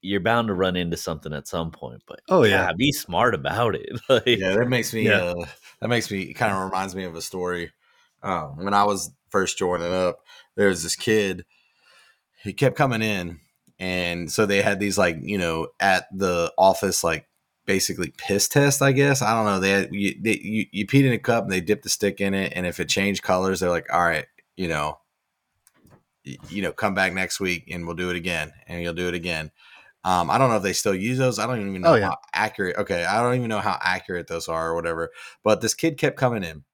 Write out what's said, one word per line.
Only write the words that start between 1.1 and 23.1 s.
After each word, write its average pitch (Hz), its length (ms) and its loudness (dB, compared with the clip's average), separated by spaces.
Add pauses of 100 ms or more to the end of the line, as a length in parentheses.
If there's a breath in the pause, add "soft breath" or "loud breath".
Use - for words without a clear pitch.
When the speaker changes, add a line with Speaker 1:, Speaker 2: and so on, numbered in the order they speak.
Speaker 1:
at 71 140 -10
some 82 240 -4
point. 60 360 -14
But - 120 -18 (100)
Speaker 2:
Oh, 185 140 6
yeah. 98 240 6
Speaker 1:
yeah, 90 100 0
be 135 140 2
smart 110 420 2
about 95 420 0
it. - 140 -8 (140)
<laughs> - 60 -20
Like 123 180 4
Speaker 3:
Yeah, 95 280 2
that 120 120 2
makes 123 260 0
me, 107 140 0
Speaker 2:
Yeah. 104 140 4
Speaker 3:
uh, 87 240 -4 (360 loud breath)
that 110 60 -4
makes 117 240 0
me, 95 220 -6
kinda 107 220 0
reminds 95 400 -4
me 95 100 -6
of 85 100 -10
a 82 60 -10
story. 90 500 -6 (500)
Um, 80 420 -6
when 101 100 -2
I 101 100 6
was 101 280 0 (180)
first 95 280 0
joining 87 340 0
up, 90 280 0 (360 soft breath)
there 101 120 4
was 87 160 0
this 85 120 -4
kid. 101 500 0 (1000 soft breath)
He 98 100 -8
kept 123 220 2
coming 127 260 0
in, 92 380 -4 (400)
and 87 520 -4
so 110 140 4
they 98 160 2
had 101 180 0
these, 98 180 -2
like, 87 240 2
you 98 180 -4
know, 82 280 -2 (120)
at 95 360 2
the 87 420 0
office, 95 460 4
like, 80 240 -2 (380)
basically 92 520 -2
piss - 300 0
test, 143 360 4
I 139 80 4
guess. 135 320 2
I 107 100 2
don't 113 120 2
know. 101 140 2
They 95 120 2
had, 98 200 2
you, 101 300 -2
they, 107 160 0
you, 107 340 -4
you 104 160 -4
peed 135 180 6
in 127 80 4
a 110 40 0
cup 117 280 0
and - 60 -4
they 92 100 0
dipped 98 220 0
the - 60 -10
stick 98 320 0
in 98 140 0
it, 98 200 -2
and 90 120 -2
if 87 120 -6
it 82 100 -4
changed 98 340 0